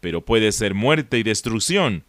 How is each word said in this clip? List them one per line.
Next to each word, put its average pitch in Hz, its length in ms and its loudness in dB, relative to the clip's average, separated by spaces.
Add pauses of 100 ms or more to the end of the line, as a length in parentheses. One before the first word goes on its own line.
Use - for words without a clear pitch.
pero 85 220 -4
puede 110 300 2
ser 101 220 -2
muerte 131 440 0
y 117 40 0
destrucción 113 880 -2